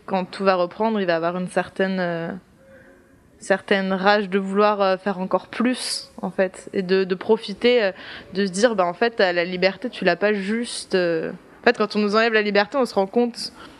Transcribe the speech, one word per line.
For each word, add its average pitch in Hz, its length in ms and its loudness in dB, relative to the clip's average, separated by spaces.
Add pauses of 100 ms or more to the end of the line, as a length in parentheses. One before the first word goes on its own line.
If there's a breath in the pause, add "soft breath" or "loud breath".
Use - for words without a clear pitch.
quand 185 200 -2
tout - 180 -6
va 190 100 6
reprendre, 208 460 -2
il 190 60 -4
va 170 80 2
y - 20 0
avoir 170 200 -2
une 180 120 -6
certaine, 190 500 -2
euh, 170 320 -4 (1080 loud breath)
certaine 190 520 0
rage 196 360 2
de 185 100 0
vouloir, 202 420 0
euh, 190 160 2
faire 185 220 -4
encore 185 300 -2
plus, - 640 -4 (100)
en 190 80 -6
fait. - 420 -4
Et 202 100 -2
de, 190 200 2
de 185 140 -2
profiter, 220 680 2
euh, 190 80 2 (420 loud breath)
de 202 140 0
se 185 60 -4
dire, 214 240 2
bah, 185 100 2
en 175 80 -4
fait, 233 240 0
la 175 260 2
liberté, 185 460 -2
tu - 140 -6
l'as 180 100 4
pas 202 180 0
juste, 214 640 -4
euh, 170 380 0
en - 320 -10
fait, 240 120 4
quand 208 200 -2
on - 20 -4
nous 208 160 0
enlève 226 180 4
la 220 100 4
liberté, 208 360 2
on 262 60 2
se 220 100 -4
rend 196 140 2
compte 240 440 -2 (280 loud breath)